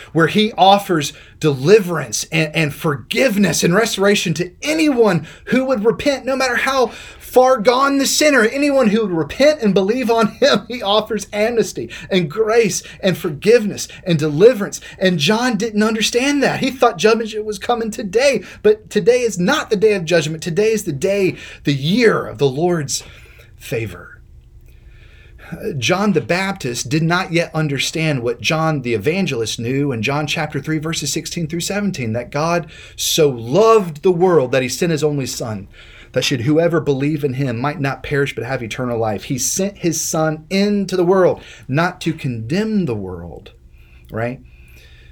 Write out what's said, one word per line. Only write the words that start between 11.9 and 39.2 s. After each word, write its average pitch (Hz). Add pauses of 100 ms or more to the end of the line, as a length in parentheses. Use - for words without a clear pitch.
and 175
grace 220 (180)
and 185
forgiveness 190 (160)
and 170
deliverance. 156 (200)
And 185
John 214
didn't 208
understand 240
that. 143
He 262
thought 233
judgment 214
was 208
coming 226
today, 226 (200)
but 214
today 233
is 226
not 254
the 220
day 208
of 180
judgment. 160
Today 202
is 220
the 160
day, 190 (280)
the 147
year 175
of 107
the 139
Lord's 156 (540)
favor. 110 (1700)
John 180
the 151
Baptist 180
did 156
not 175
yet 165
understand 151
what 117
John 160
the 120
Evangelist 123
knew 135
in 113
John 143
chapter 147
three, 156
verses 156
sixteen 165
through 170
seventeen, 185
that 120
God 165 (240)
so -
loved 160
the 190
world 165
that 135
he 127
sent 170
his 143
only 147
Son, 110 (460)
that 127
should -
whoever 156
believe 143
in 127
him 127
might 143
not 135
perish 139
but 117
have 123
eternal 120
life. 107